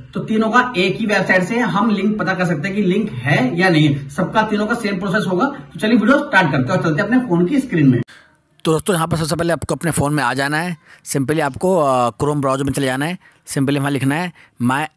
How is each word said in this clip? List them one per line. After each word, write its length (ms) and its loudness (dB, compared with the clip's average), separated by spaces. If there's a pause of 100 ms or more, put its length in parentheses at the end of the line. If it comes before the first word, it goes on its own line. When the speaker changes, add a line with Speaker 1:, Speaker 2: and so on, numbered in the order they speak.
(120)
Speaker 1:
तो 80 -6
तीनों 300 0
का 260 2
एक 200 0
ही 100 -4
वेबसाइट 360 2
से 160 -2
हम 320 0
लिंक 280 0
पता 160 -2
कर 120 -2
सकते 220 -2
हैं 80 -6
कि 60 0
लिंक 300 0
है 460 0
या 100 2
नहीं। 400 2
सबका 340 -2
तीनों 240 0
का 80 -2
सेम 240 -4
प्रोसेस 300 -2
होगा। 180 0 (260)
तो 60 -14
चलिए 180 2
वीडियो 220 4
स्टार्ट 340 2
करते 200 0
हैं 60 2
और 60 -4
चलते 180 0
हैं 60 -2
अपने 100 2 (100)
फोन 180 2
की 140 0
स्क्रीन 280 2
में। 120 4 (640)
Speaker 2:
तो 80 2
दोस्तों, 220 0
यहाँ 140 0
पर 80 -2
सबसे 200 -2
पहले 160 0
आपको 220 -2
अपने 160 -4
फ़ोन 240 0
में 80 0
आ 120 0
जाना 240 -2
है। 180 -4 (300)
Simply 340 0
आपको, 360 0
अ, 360 2
Chrome 280 -2
ब्राउज़र 240 0
में 80 -2
चले 140 -2
जाना 180 -2
है। 140 -4 (300)
Simply 300 0
वहाँ 120 -2
लिखना 240 0
है 180 -4 (300)
my 180 0 (160)